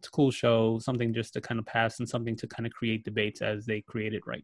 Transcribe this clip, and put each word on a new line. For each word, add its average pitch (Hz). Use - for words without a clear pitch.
it's -
a -
cool 139
show, 113
something 120
just 113
to 110
kind 113
of 113
pass 113
and 117
something 117
to 117
kind 117
of 113
create 110
debates 107
as 107
they 107
create 107
it -
right -